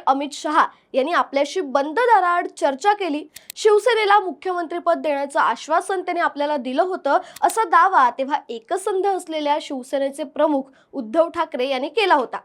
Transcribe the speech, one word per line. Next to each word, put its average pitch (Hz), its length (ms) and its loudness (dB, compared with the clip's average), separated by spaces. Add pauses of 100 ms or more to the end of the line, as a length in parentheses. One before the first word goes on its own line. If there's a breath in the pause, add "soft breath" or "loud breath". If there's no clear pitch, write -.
अमित 277 260 0
शहा 302 340 0 (260 soft breath)
यांनी 262 200 0
आपल्याशी 285 480 0
बंद 285 340 -2
दाराआड 370 520 2
चर्चा 339 460 0
केली. 339 340 -4 (300 loud breath)
शिवसेनेला 415 600 4
मुख्यमंत्रीपद 349 800 -2
देण्याचं 285 420 -2
आश्वासन 359 640 -2
त्यांनी 349 180 -4
आपल्याला 294 360 -2
दिलं 262 260 -2
होतं, 359 360 0 (240 loud breath)
असा - 220 0
दावा 339 460 4
तेव्हा 269 260 -4 (120)
एकसंध 381 580 -4
असलेल्या 320 560 -2
शिवसेनेचे 277 640 -6
प्रमुख 294 380 0 (300 soft breath)
उद्धव 277 360 0
ठाकरे 320 400 -4
यांनी 269 200 -2
केला 370 260 2
होता. 254 300 0